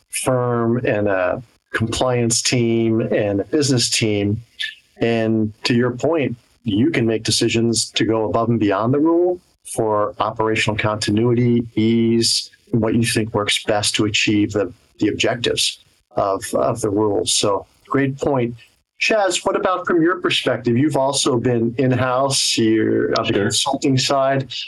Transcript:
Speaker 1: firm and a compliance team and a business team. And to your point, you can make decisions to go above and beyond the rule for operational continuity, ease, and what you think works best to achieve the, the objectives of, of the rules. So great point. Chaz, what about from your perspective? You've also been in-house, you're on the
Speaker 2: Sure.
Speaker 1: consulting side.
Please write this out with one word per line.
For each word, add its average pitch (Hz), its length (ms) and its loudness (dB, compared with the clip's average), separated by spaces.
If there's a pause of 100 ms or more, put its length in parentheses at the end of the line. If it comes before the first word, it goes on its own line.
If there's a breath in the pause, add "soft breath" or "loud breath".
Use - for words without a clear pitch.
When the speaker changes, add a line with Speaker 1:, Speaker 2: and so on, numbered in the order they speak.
Speaker 1:
firm 120 760 0
and 107 220 0
a 92 360 0 (300)
compliance 117 680 0
team 113 600 2
and 107 400 0
a 95 40 -4
business 135 460 0
team. 104 500 0 (560 loud breath)
And 110 560 0 (120)
to 127 100 0
your 120 160 2
point, 123 460 -2 (280)
you 113 260 2
can 123 160 0
make 110 160 0
decisions 113 720 0
to - 120 0
go 110 200 0
above 110 240 0
and 117 100 2
beyond 104 340 2
the 143 60 2
rule 175 420 2 (220)
for 107 560 -2
operational 110 580 -2
continuity, 117 1000 0
ease, 113 720 2 (220)
and 117 80 2
what 110 140 0
you 117 100 2
think 113 300 -2
works 101 280 -2
best - 340 -2
to 107 100 2
achieve 104 460 0
the, 101 200 -2 (260)
the - 100 0
objectives - 760 -2 (280)
of, 98 300 -2 (120)
of 127 260 0
the 110 80 -2
rules. 104 420 0
So 101 360 -2 (200)
great 135 320 -2
point. 120 380 -2 (420 loud breath)
Chaz, 196 460 0
what 190 100 0
about 185 320 -2
from 175 160 2
your 175 200 2
perspective? 120 560 0
You've 139 180 2
also 135 400 0
been 117 400 0
in-house, 131 800 0
you're 110 540 2 (100)
on 107 60 -2
the 110 80 -2
Speaker 2:
Sure. 101 80 2
Speaker 1:
consulting 131 560 0
side. 135 540 0 (160)